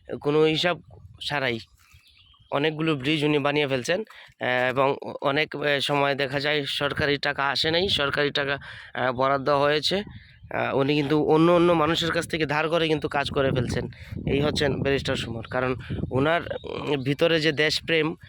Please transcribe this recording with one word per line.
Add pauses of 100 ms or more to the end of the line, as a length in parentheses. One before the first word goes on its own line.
(220)
কোনো
হিসাব (460)
ছাড়াই (920)
অনেকগুলো
ব্রিজ
উনি
বানিয়ে
ফেলছেন।
আহ,
এবং (260)
অনেক,
আহ,
সময়
দেখা
যায়
সরকারি
টাকা
আসে
নাই,
সরকারি
টাকা, (380)
আহ,
বরাদ্দ
হয়েছে। (500)
আহ,
উনি
কিন্তু
অন্য
অন্য
মানুষের
কাছ
থেকে
ধার
করে
কিন্তু
কাজ
করে
ফেলছেন। (420)
এই
হচ্ছেন
ব্যারিস্টার
সুমন।
কারণ (360)
ওনার, (220)
উম,
ভিতরে
যে
দেশপ্রেম (140)